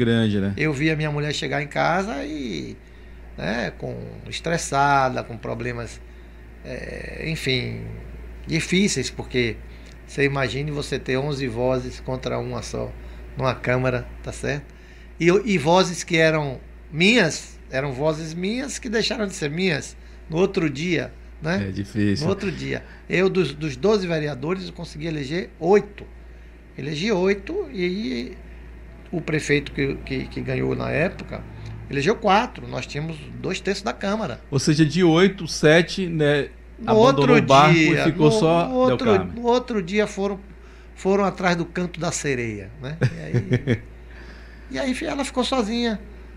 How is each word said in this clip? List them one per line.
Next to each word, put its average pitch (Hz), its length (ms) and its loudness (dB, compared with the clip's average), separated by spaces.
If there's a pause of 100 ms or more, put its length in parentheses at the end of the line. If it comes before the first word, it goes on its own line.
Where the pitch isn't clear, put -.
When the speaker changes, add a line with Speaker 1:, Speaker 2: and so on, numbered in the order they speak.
Speaker 1:
grande, 113 340 2
né? 98 160 0
Speaker 2:
Eu 156 160 0
via 156 240 0
minha 151 140 -2
mulher 147 240 -2
chegar 139 300 -4
em 147 40 -10
casa 180 560 0
e, 101 540 -8 (580)
né, - 400 -4
com, 123 220 -8 (320)
estressada, 139 960 2
com 117 120 -12
problemas, 117 640 -8 (640)
é, - 640 -10
enfim, 123 540 -2 (640)
difíceis, 165 640 2
porque 120 460 -2 (500)
você - 200 -2
imagine 139 460 0
você 143 280 -4
ter 131 180 -2
onze 139 300 -2
vozes 123 520 -2
contra 127 400 -6
uma 120 220 -6
só 117 300 -6 (460)
numa 131 180 0
Câmara, 127 520 0 (140)
tá 131 100 -10
certo? 139 340 -4 (540)
E, 165 80 4
e 196 300 6
vozes 170 460 4
que 170 140 0
eram 156 420 4 (320)
minhas, 180 640 4 (120)
eram 139 240 -2
vozes 156 400 -2
minhas 214 460 -4
que 254 100 -8
deixaram 214 380 0
de 190 60 -8
ser 151 160 -4
minhas 160 460 -2 (340)
no 160 80 -2
outro 185 320 2
dia, 139 440 -2 (280)
né? 151 280 -2
Speaker 1:
É - 20 -6
difícil. 101 540 0
Speaker 2:
No 175 60 2
outro 196 200 -2
dia. 135 320 -6 (260)
Eu, 185 200 4
dos, 170 240 0
dos 147 240 -6
doze 196 300 2
vereadores, 160 600 -4
eu 165 60 -14
consegui 160 340 -10
eleger 156 420 -4 (100)
oito. 196 460 2 (720)
Elegi 151 340 -2
oito 202 600 0
e 196 120 -4
aí 226 540 -4 (720)
o 170 100 -4
prefeito 147 500 0
que, 139 240 -2 (100)
que, 135 200 -4
que 127 160 -8
ganhou 131 340 -2
na 123 140 -4
época, 135 540 -2 (460)
elegeu 139 260 0
quatro. 202 520 2
Nós 127 200 -6
tínhamos 156 300 -6 (240)
dois 180 180 -4
terços 196 240 -4
da - 100 -2
Câmara. 196 460 -4 (100)
Speaker 1:
Ou 135 100 2
seja, 156 260 4
de 151 180 2
oito, 175 440 6
sete, 175 600 4
né, 147 420 2 (300)
Speaker 2:
No 226 120 -2
Speaker 1:
abandonou 220 440 8
Speaker 2:
outro - 20 8
Speaker 1:
o 214 40 6
barco 147 340 10
Speaker 2:
dia, 151 260 6
Speaker 1:
e - 20 2
ficou 160 260 4
Speaker 2:
no, - 20 6
Speaker 1:
só 170 380 4
Speaker 2:
no 254 60 -2
outro, 254 300 2
Speaker 1:
Del 214 120 6
Carmen. 185 180 -2
Speaker 2:
no 240 120 -4
outro 233 360 2
dia 202 240 0
foram, 196 320 -4 (560)
foram 196 300 2
atrás 180 320 0
do 170 80 -2
canto 175 340 -6
da 160 120 -2
sereia, 113 580 -4 (120)
né? 143 200 -8
E - 200 -2
aí, - 600 0
Speaker 1:
<laughs> - 920 -18
Speaker 2:
e 262 80 -6
aí 262 160 -2
fi-, 330 100 -8
ela 277 200 -2
ficou 254 180 -2
sozinha, 233 560 -2 (380)